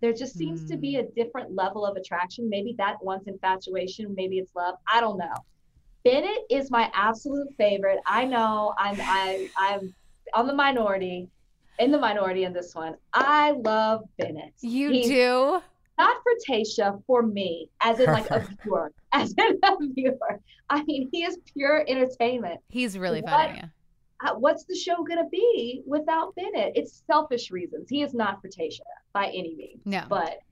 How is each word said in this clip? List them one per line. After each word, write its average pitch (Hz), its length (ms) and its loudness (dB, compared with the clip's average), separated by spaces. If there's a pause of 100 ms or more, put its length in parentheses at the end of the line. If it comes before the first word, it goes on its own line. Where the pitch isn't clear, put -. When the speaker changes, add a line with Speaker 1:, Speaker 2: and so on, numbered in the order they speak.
Speaker 1:
There 233 120 2
just 240 240 -8
seems 165 300 -6
to - 100 -6
be 277 200 -4
Speaker 2:
Hmm. 254 40 0
Speaker 1:
a - 20 -4 (220)
different 233 300 -8
level 202 320 -2
of 202 100 -4
attraction. 185 520 -6
Maybe 208 300 -4
that 208 240 -2
one's 190 260 -6
infatuation, 190 840 -4
maybe 185 240 -4
it's 185 180 -6
love. 180 180 -2 (180)
I 226 80 6
don't 214 180 0
know. 170 140 -6 (720)
Bennett 320 360 4 (100)
is 277 200 0
my 233 240 2
absolute 269 600 -2
favorite. 196 500 2
I 214 180 2
know 220 520 0
I'm, 202 240 0
I, 190 560 0
I'm 190 380 0 (400)
on 240 140 2
the 285 60 -2
minority, 196 720 0 (500)
in 254 140 4
the 302 60 4
minority 196 460 0
in 180 80 -4
this 175 220 -8
one. 160 220 -8 (180)
I 294 380 6
love 220 500 2 (160)
Bennett. 156 420 -6
Speaker 2:
You 262 320 -2
Speaker 1:
He's 247 160 4
Speaker 2:
do? 254 540 4 (360)
Speaker 1:
not 415 260 6
for 480 80 4 (180)
Tayshia, 208 560 0
for 247 160 6
me, 196 460 -2 (120)
as 233 200 4
in, 247 100 8
like, 220 220 2
a 233 80 2
Speaker 3:
<laughs> - 240 -12
Speaker 1:
viewer, 170 280 -2 (100)
<laughs> - 100 -6
as 240 260 0
in 440 240 4
a 392 140 6 (180)
viewer. 247 460 -2 (280)
I 294 140 0
mean, 277 300 -2
he 339 100 -2
is 349 160 -4 (180)
pure 294 320 2
entertainment. 247 800 0
Speaker 2:
He's 226 300 -4
really 180 220 -2
Speaker 1:
What 165 100 -6
Speaker 2:
funny. 302 320 2 (600)
Speaker 1:
uh, 285 120 0
what's 285 280 2
the 370 120 -8
show 339 280 -2
gonna 339 260 -2
be 339 560 0
without 311 480 -2
Bennett? 359 420 -4
It's - 300 -6
selfish 302 460 0
reasons. 165 360 -8
He 294 140 0
is 285 120 -4
not 226 260 -2
for 190 80 -16
Tayshia 165 320 -8 (320)
by 196 160 -2
any 175 260 -8
means. - 300 -18
Speaker 2:
No. 196 240 -4
Speaker 1:
But 170 300 -2 (140)